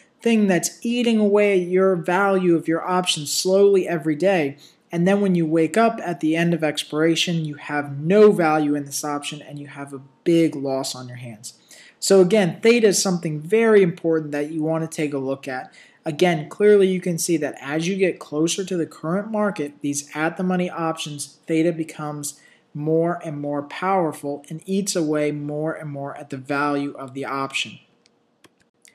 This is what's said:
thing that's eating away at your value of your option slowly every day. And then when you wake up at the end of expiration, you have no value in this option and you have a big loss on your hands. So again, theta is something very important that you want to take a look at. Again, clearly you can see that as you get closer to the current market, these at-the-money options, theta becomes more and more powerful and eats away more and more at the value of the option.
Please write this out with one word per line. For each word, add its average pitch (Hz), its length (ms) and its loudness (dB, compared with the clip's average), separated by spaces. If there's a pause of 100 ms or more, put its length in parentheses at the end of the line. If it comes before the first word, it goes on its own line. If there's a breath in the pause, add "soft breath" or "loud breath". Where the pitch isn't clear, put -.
(200 loud breath)
thing 226 260 2
that's 175 380 0
eating 233 340 0
away 202 440 4
at 175 60 -6
your 185 280 2
value 185 580 2
of 156 140 -2
your 165 180 -2
option 180 380 -2
slowly 190 640 2
every 156 280 -2
day. 151 420 0 (340 soft breath)
And 170 160 2
then 202 140 2
when 190 140 2
you 170 100 2
wake 160 320 2
up 226 240 2
at 165 180 -6
the 156 160 0
end 170 160 2
of 160 120 -2
expiration, 160 840 0
you 147 80 -8
have 143 440 -8
no 202 340 8
value 156 420 2
in 147 100 -4
this 139 200 -8
option 147 360 -8
and 147 180 -16
you 143 100 -16
have 139 260 -16
a 135 80 -14 (220)
big 165 320 4
loss 135 380 -4
on 127 140 -14
your 123 80 -14
hands. 120 380 -16 (460 loud breath)
So 196 200 6
again, 180 400 4
theta 233 280 6
is 202 120 2
something 170 400 -2
very 214 420 4
important 160 500 0
that 147 180 -4
you 160 120 -4
want 160 260 -2
to 156 80 -18
take 151 160 -4
a 143 60 -4
look 135 280 -6
at. 131 260 -10 (320 soft breath)
Again, 156 440 2
clearly 208 400 4
you 185 120 -2
can 175 180 -4
see 170 200 -2
that 147 220 -6
as 156 260 -4
you 196 100 -2
get 190 240 0
closer 165 440 -4
to 185 120 -6
the 160 100 -2
current 190 440 -6
market, 196 520 -4
these 143 320 -6
at-the-money 180 560 -2
options, 160 760 -8
theta 165 260 2
becomes 151 680 -10 (320 soft breath)
more 160 520 0
and 151 160 -10
more 143 240 -4
powerful 151 840 -4
and 160 160 -12
eats 196 300 -2
away 151 380 0
more 147 420 -4
and 151 160 -12
more 139 260 -10
at 147 140 -16
the 139 60 -10
value 143 560 -2
of 131 220 -14
the 135 100 -8
option. 135 560 -6 (1160 soft breath)